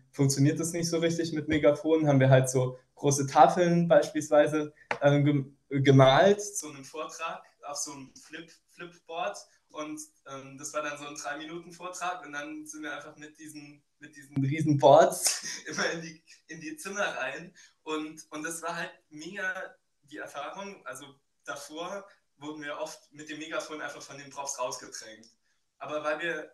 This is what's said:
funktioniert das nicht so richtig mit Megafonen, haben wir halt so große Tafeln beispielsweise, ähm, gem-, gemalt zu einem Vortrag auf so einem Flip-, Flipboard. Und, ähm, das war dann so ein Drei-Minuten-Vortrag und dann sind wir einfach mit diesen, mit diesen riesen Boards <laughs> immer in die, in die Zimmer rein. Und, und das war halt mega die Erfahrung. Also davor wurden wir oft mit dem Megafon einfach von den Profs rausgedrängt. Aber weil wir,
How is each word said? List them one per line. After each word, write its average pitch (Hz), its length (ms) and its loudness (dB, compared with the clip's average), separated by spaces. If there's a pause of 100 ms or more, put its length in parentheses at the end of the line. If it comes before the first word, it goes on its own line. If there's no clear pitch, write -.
(120)
funktioniert 143 480 4
das 165 140 -4
nicht 165 160 -2
so 165 80 0
richtig 165 340 0
mit 151 160 -6
Megafonen, 151 600 4
haben 135 120 6
wir 131 100 6
halt 131 200 6
so 127 280 -2 (180)
große 139 320 0
Tafeln 170 600 6
beispielsweise, 151 840 4 (280)
ähm, 143 220 6
gem-, 143 340 0 (120)
gemalt 139 720 8
zu - 280 -10
einem 139 140 -16
Vortrag 160 600 -10 (240)
auf 147 100 -8
so 151 140 -8
einem 135 240 -16
Flip-, 165 360 -18 (180)
Flipboard. 170 680 -10 (320)
Und, 151 300 -10 (280)
ähm, 135 300 -16
das - 160 -14
war 151 80 -4
dann 143 160 -8
so 147 80 -14
ein 147 100 -12
Drei-Minuten-Vortrag 170 1080 -10
und 147 60 -16
dann 151 340 -12
sind 151 160 -16
wir 143 140 -10
einfach 147 220 -16
mit 151 200 -20
diesen, 147 460 -20 (160)
mit - 160 -20
diesen 139 280 -4
riesen 147 340 0
Boards 151 680 6 (220)
<laughs> - 20 -12
immer 175 240 -4
in 170 100 -8
die, 165 220 -16 (240)
in 170 140 -14
die 311 160 -12
Zimmer 196 280 -6
rein. - 480 -10 (300)
Und, 156 480 -8
und 151 120 -12
das 165 180 -10
war 170 160 -8
halt 170 140 -10 (180)
mega 185 440 -8 (500)
die 139 140 -18
Erfahrung. 190 680 -14
Also 131 200 -14 (380)
davor 175 640 -12 (300)
wurden 151 260 -12
wir 147 160 -10
oft - 320 -12
mit 151 180 -18
dem 151 100 -12
Megafon 156 420 -10
einfach 139 200 -12
von 139 160 -18
den 139 120 -18
Profs - 300 -10
rausgedrängt. 113 680 -10 (500)
Aber 151 260 -8
weil 156 160 -2
wir, 165 340 -6